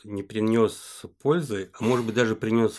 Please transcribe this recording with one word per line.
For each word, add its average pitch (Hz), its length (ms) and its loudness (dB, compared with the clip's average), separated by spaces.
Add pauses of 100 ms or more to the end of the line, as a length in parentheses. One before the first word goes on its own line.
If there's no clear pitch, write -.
не 101 180 -6
принёс 110 800 0 (160)
пользы, 127 580 -2
а 113 60 -4
может 120 220 2
быть, 110 80 -4
даже 113 220 2
принёс 113 420 0